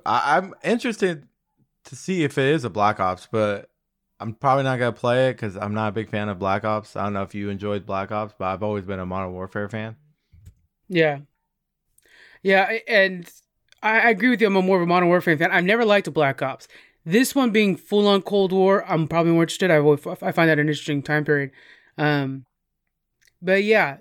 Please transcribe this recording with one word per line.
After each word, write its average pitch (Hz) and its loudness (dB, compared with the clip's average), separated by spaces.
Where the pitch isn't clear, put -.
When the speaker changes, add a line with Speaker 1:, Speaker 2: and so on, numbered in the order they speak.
Speaker 1:
I, 123 0
I'm 190 -4
interested 202 -4
to - -20
see 185 -4
if 135 -2
it 139 2
is 139 0
a 113 -4
Black 104 0
Ops, 92 -4
but 104 -2
I'm 110 -10
probably 135 0
not 127 -2
gonna 120 0
play 123 0
it 117 -8
'cause 101 -8
I'm 104 -6
not 110 -2
a 104 -6
big 107 -6
fan 104 -4
of 98 -6
Black 95 -2
Ops. 107 -4
I 98 -6
don't 101 -4
know 98 -4
if 95 -12
you 101 -8
enjoyed 101 -6
Black 98 -6
Ops, 107 -6
but 95 -6
I've 92 -4
always 104 -4
been 95 -8
a 92 -8
Modern 92 -6
Warfare 95 -8
fan. 110 -10
Speaker 2:
Yeah. 156 0
Yeah, 190 4
I, 220 -4
and 190 0
I, 220 2
I 233 4
agree 220 2
with 226 2
you. 220 4
I'm 196 2
a 190 4
more 190 2
of 175 2
a 170 0
Modern 175 4
Warfare 175 2
fan. 165 0
I've 180 2
never 226 2
liked 202 2
Black 139 0
Ops. 131 -8
This 226 2
one 262 2
being 202 2
full-on 202 2
Cold 196 0
War, 190 2
I'm 165 -2
probably 165 2
more 165 4
interested. 175 0
I, 160 6
I 151 0
find 165 4
that 151 2
an 147 2
interesting 147 -4
time 151 -2
period. 143 0
Um, 139 -2
but 190 2
yeah, 196 2